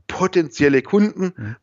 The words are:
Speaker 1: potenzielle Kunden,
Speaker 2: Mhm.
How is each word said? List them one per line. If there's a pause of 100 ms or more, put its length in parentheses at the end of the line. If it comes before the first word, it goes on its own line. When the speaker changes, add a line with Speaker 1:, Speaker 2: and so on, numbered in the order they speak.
Speaker 1:
potenzielle
Kunden,
Speaker 2:
Mhm.